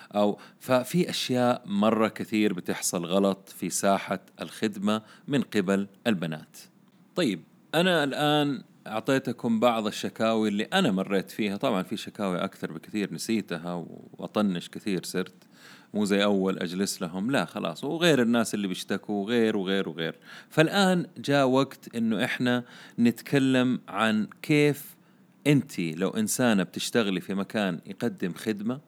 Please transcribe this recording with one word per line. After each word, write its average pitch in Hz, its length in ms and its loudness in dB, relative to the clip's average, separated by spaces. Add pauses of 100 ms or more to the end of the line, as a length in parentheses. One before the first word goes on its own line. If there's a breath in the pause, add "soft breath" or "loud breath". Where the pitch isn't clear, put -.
(140)
أو"، 104 240 2 (200 loud breath)
ففي 127 520 0
أشياء 123 560 0
مرة 107 420 2
كثير 104 440 0
بتحصل 87 520 -4
غلط 95 440 2
في - 220 -8
ساحة 98 500 0 (200)
الخدمة 104 640 -2 (260 loud breath)
من 139 140 0
قبل 98 460 0 (180)
البنات. 82 500 -4 (580)
طيب، 110 280 -2 (320)
أنا 170 300 4
الآن 143 580 0 (240)
أعطيتكم 117 720 0
بعض 113 260 4
الشكاوي 110 640 0
اللي 101 160 0
أنا 185 260 2
مريت 95 400 0
فيها. 101 260 -2
طبعًا 104 260 0
في 104 140 -8
شكاوي 95 480 -4
أكثر 85 280 -8
بكثير 87 420 -6
نسيتها 87 720 -4 (260)
وأطنش 92 560 -2
كثير 95 360 -4
صرت. - 420 -6 (500 loud breath)
مو 104 80 0
زي 101 200 4
أول 95 340 2
أجلس 92 440 -4
لهم، 95 280 -4
لا 117 140 0
خلاص، 90 400 -8
وغير 156 380 4
الناس 117 320 2
اللي 101 140 -2
بيشتكوا، 101 560 -4
وغير، 113 320 2
وغير، 95 320 0
وغير. 80 260 -4 (360 loud breath)
فالآن 185 560 2 (120)
جاء 139 300 2
وقت 131 480 0
إنه 113 280 0
إحنا 123 400 0 (340 loud breath)
نتكلم 127 880 2
عن 107 380 2 (160)
كيف 147 540 2 (500 soft breath)
أنتي 101 480 2
لو 90 140 0
إنسانة 110 540 2
بتشتغلي 98 580 -2
في 98 140 -6
مكان 98 520 -2
يقدم 98 460 -4
خدمة 110 560 -6